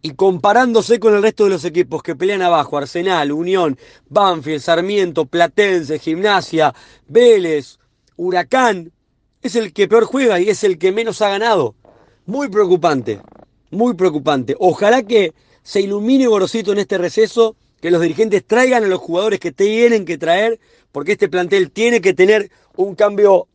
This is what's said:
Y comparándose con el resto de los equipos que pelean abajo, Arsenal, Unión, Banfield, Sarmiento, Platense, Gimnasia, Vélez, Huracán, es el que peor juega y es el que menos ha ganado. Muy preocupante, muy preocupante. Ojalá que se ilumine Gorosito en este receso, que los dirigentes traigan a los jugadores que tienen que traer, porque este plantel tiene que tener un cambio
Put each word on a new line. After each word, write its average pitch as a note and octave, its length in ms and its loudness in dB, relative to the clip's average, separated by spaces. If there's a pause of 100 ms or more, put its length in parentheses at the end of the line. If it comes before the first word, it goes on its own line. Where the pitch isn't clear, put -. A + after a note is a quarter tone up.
Y D3+ 100 -10
comparándose G#3 880 0
con G#3+ 160 4
el G3+ 80 0
resto G#3+ 220 0
de F#3+ 60 2
los E3 140 -4
equipos D#3+ 380 -4
que E3 120 -8
pelean F#3 260 -2
abajo, D#3+ 360 0
Arsenal, D3+ 540 -2
Unión, E3+ 460 -2 (320)
Banfield, D#3 520 0
Sarmiento, F3 640 -2
Platense, E3+ 720 0
Gimnasia, E3 760 0 (320)
Vélez, F#3 720 2 (380)
Huracán, F3+ 760 -2 (500)
es F#3 140 -8
el A3 160 -2
que G3 160 0
peor A3 160 4
juega A#3+ 360 0
y G3+ 100 0
es G3+ 140 -4
el F#3+ 140 0
que F#3 140 0
menos A3 300 -4
ha G#3 80 0
ganado. G3 440 -2 (540)
Muy C4 220 -6
preocupante, D#3+ 720 0 (500)
muy A#3 220 -2
preocupante. D3 680 -2
Ojalá G#3 440 2
que G3+ 300 0 (300)
se - 160 -4
ilumine G#3+ 480 0
Gorosito G3+ 460 0
en G3+ 60 0
este G3 180 -4
receso, A3 580 0 (240)
que E3 100 -6
los E3+ 120 2
dirigentes F#3 440 0
traigan B3 380 2
a G3+ 40 0
los F#3 120 -2
jugadores F#3+ 400 -2
que D#3+ 140 -8
tienen A3 500 2
que E3 140 -8
traer, G3 420 0 (320)
porque D3 220 -6
este F#3+ 160 0
plantel F3+ 420 -2
tiene A#3 300 0
que F3+ 120 0
tener G3+ 380 2 (240)
un F#3+ 200 -4
cambio G3+ 600 2